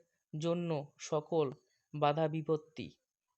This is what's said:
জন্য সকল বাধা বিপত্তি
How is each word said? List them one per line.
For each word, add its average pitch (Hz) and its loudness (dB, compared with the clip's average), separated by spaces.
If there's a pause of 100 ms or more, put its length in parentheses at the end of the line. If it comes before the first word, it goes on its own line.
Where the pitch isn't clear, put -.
(400)
জন্য 165 -2
সকল 151 0 (440)
বাধা 151 4
বিপত্তি 151 -2 (500)